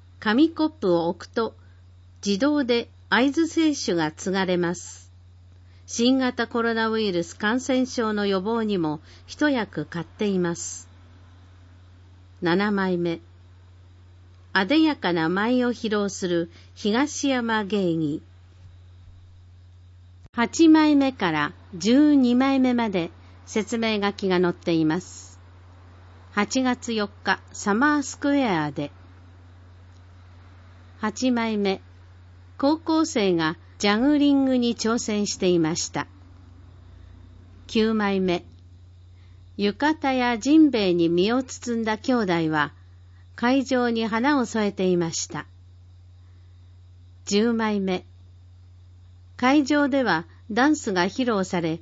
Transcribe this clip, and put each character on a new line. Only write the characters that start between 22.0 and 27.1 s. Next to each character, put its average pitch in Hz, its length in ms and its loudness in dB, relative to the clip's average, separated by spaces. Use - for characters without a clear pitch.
二 247 200 4
枚 269 240 2
目 254 160 2
ま 233 140 -2
で 180 220 -4
説 220 320 -4
明 220 220 -2
書 202 120 0
き 202 160 -4
が 180 120 2
載 175 100 2
っ - 20 0
て 175 200 -4
い 160 120 2
ま 160 160 0
す。 - 380 -18
八 214 300 -2
月 247 300 -4
四 208 160 -2
日、 - 320 -4